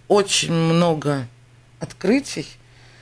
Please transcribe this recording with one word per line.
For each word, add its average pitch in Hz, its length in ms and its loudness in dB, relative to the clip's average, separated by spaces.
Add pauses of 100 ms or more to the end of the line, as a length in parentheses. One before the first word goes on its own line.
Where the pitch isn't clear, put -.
очень 196 460 0
много 165 760 0 (520)
открытий, - 640 -4 (560)